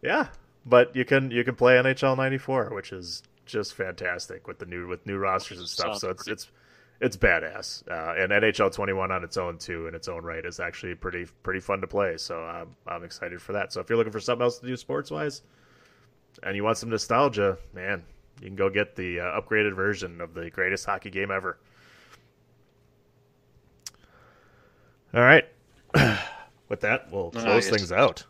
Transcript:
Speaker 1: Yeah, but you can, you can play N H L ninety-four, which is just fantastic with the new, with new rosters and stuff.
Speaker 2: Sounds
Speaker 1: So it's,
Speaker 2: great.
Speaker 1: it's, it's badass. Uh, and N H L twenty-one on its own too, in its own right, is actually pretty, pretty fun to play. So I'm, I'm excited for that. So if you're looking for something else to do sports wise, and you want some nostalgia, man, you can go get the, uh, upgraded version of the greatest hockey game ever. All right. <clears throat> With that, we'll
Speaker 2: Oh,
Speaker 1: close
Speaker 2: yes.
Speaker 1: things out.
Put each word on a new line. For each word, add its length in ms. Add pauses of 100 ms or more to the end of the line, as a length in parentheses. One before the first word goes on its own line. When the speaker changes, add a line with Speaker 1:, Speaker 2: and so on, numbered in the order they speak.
Speaker 1:
Yeah, 260 (360)
but 320
you 100
can, 260
you 120
can 120
play 240
N 80
H 160
L 120
ninety-four, 560
which 220
is 300 (240)
just 260
fantastic 760
with 120
the 80
new, 200
with 200
new 100
rosters 400
and 100
stuff. 200
Speaker 2:
Sounds 140
Speaker 1:
So 100
it's, 120
Speaker 2:
great. 100
Speaker 1:
it's, 140 (540)
it's 160
badass. 720
Uh, 320
and 100
N 120
H 160
L 100
twenty-one 420
on 120
its 140
own 200
too, 300
in 80
its 120
own 160
right, 220
is 140
actually 340
pretty, 320 (160)
pretty 180
fun 220
to 60
play. 300
So 260
I'm, 320 (120)
I'm 160
excited 380
for 120
that. 200
So 80
if 80
you're 80
looking 160
for 60
something 240
else 160
to 80
do 100
sports 320
wise, 320 (1000)
and 120
you 80
want 140
some 140
nostalgia, 680 (160)
man, 300 (360)
you 80
can 80
go 140
get 260
the, 240
uh, 220
upgraded 340
version 460
of 140
the 160
greatest 340
hockey 240
game 220
ever. 260 (3500)
All 80
right. 240 (500)
<clears throat> 760
With 120
that, 300
we'll 240
Speaker 2:
Oh, 40
Speaker 1:
close 280
Speaker 2:
yes. 80
Speaker 1:
things 160
out. 380